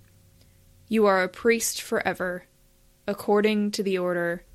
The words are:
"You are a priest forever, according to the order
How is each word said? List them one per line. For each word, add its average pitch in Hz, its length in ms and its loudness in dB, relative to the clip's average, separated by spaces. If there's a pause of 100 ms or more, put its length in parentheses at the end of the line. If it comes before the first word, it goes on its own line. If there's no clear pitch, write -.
(880)
"You 220 180 2
are 190 180 4
a 180 60 -2
priest 226 520 0
forever, 180 640 -4 (600)
according 208 640 0
to 208 120 -4
the 185 140 0
order 175 460 -2 (120)